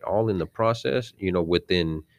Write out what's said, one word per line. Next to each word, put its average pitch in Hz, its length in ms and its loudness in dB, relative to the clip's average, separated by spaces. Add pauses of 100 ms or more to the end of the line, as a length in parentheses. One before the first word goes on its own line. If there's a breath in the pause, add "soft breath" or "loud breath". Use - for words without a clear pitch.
all 110 220 0
in 98 100 0
the 80 80 -2
process, 117 720 -2
you 95 140 -2
know, 90 100 2
within 85 640 0 (140)